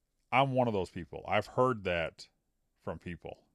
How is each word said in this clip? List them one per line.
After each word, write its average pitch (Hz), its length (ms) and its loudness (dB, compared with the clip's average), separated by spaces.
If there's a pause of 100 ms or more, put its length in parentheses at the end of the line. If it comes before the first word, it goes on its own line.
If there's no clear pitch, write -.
(320)
I'm 135 200 4
one 127 160 2
of 113 80 0
those 92 160 -2
people. - 360 -10
I've 104 200 2
heard 127 380 2
that 85 440 -2 (540)
from 85 160 -6
people. - 440 -12 (120)